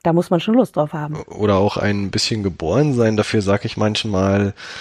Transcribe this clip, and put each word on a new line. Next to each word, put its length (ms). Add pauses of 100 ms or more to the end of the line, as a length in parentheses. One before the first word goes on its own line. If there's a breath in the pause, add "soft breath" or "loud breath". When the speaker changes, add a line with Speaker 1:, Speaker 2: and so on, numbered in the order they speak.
Speaker 1:
Da 100
muss 180
man 100
schon 140
Lust 200
drauf 200
haben. 340
Speaker 2:
Oder 300
auch 180
ein 340
bisschen 320
geboren 520
sein. 220
Dafür 240
sag 240
ich 120
manchmal, 760 (280 loud breath)